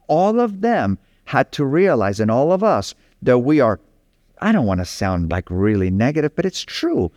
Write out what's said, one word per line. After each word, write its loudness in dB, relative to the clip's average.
All 2
of -4
them 0
had -2
to -2
realize, 0
and 0
all 2
of 0
us, 0
that 4
we 2
are, 2
I 2
don't 2
want 0
to -4
sound, -2
like, -4
really 0
negative, 0
but -2
it's -6
true. -4